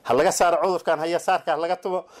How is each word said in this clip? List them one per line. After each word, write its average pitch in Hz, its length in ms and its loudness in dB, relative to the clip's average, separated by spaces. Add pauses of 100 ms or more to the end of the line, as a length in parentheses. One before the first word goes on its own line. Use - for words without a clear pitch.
Ha 113 100 0
laga 156 180 4
saaro 175 300 2
cudurkan 170 360 0
haya 165 200 -2
saarka 175 340 -2
ha 147 60 0
laga 170 180 -2
tumo. 185 280 -6 (160)